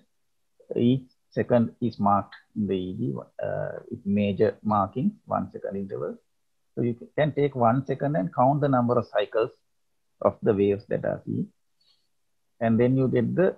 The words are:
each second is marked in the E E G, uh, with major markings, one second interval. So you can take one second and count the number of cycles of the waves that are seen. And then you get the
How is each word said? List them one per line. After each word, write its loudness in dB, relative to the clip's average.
each 2
second 0
is -4
marked 2
in -2
the 0
E -4
E -8
G, -4
uh, -6
with -12
major 0
markings, 0
one -4
second -10
interval. -8
So -6
you -2
can 0
take 0
one 2
second -4
and -4
count 2
the 2
number 2
of 0
cycles -2
of 0
the 2
waves 0
that -4
are -2
seen. -4
And 2
then 4
you 2
get 0
the 2